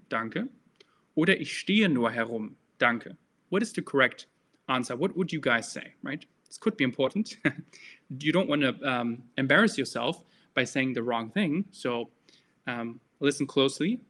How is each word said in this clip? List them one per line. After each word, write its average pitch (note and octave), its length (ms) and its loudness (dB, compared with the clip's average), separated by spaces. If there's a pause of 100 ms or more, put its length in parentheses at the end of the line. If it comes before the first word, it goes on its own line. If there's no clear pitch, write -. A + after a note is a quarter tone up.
(100)
danke." A2+ 380 -2 (680)
Oder, E3+ 260 4
"Ich - 160 -8
stehe G3+ 320 2
nur A#2+ 220 2
herum, A2+ 440 -4 (240)
danke." A#2+ 380 0 (320)
What G3 140 0
is A3 100 -6
the F3+ 80 -4
correct - 460 0 (400)
answer? B2+ 280 -2
What C#3 200 -2
would F3 160 -2
you D#3 100 -4
guys A#2 300 0
say, - 320 -14
right? C#3 200 -8 (240)
This - 120 -20
could G#3+ 180 -2
be C#3 60 0
important. C3 600 -2
<laughs> - 80 2 (680)
You D3+ 120 0
don't F#3 160 2
wanna, D3 360 2
um, A#2+ 400 -2 (140)
embarrass D3 400 6
yourself B2 460 -4 (300)
by B2+ 120 0
saying C3 280 0
the B2 100 -2
wrong A2+ 280 -2
thing. F#3 400 0
So, A#2+ 400 -4 (560)
um, A#2 320 -6 (200)
listen C#3 280 2
closely. C#3+ 640 2